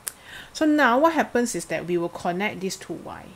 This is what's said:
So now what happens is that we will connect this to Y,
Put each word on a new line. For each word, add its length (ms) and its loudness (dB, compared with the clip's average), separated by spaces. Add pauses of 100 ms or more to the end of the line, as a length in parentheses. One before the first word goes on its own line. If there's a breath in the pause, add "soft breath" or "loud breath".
(520 loud breath)
So 140 0
now 340 6
what 140 4
happens 420 0
is 100 -4
that 200 -4
we 120 0
will 120 -2
connect 500 -4
this 180 -6
to 160 -12
Y, 320 -12 (100)